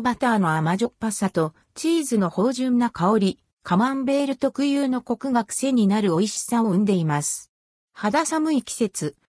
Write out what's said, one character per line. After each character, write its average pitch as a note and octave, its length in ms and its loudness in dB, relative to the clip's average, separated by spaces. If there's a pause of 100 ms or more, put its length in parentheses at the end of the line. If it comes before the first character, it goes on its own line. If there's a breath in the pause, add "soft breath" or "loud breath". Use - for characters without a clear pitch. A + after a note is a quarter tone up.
バ A#3+ 140 0
タ A#3+ 200 0
ー - 20 2
の E3 180 2
甘 D#3+ 220 0
じ A3+ 80 -2
ょ - 20 0
っ - 100 -8
ぱ A3 140 -4
さ G3 180 -2
と D#3+ 240 -2 (220 soft breath)
チ D#4+ 140 -4
ー E4 160 2
ズ A#3+ 120 0
の F#3 120 2
芳 A#3 240 0
醇 B3 260 0
な A#3+ 100 2
香 G#3 300 2
り、 F#3+ 200 0 (240)
カ F3 120 0
マ B3 180 2
ン C4+ 120 -4
ベ C#4 180 2
ー C#4 40 -2
ル C4+ 100 -2
特 C4+ 280 0
有 C#4 220 0
の B3+ 140 -2
コ A#3 160 -4
ク C4+ 160 -4
が A#3 100 2
癖 - 300 -2
に A3 140 4
な G#3 120 2
る G3+ 120 2
美 D#3+ 40 2
味 G3+ 140 2
し - 100 -8
さ A#3 240 0
を A3+ 60 0
生 F3 100 2
ん G#3+ 60 2
で G3 80 2
い F3 100 2
ま D3+ 180 0
す。 - 300 -8 (400)
肌 C#4+ 340 0
寒 D#4+ 280 0
い C4 100 0
季 - 100 -12
節、 E3+ 440 -4 (120)